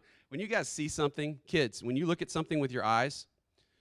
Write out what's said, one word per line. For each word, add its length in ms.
when 100
you 80
guys 200
see 200
something, 580
kids, 380
when 120
you 100
look 160
at 100
something 280
with 120
your 120
eyes, 440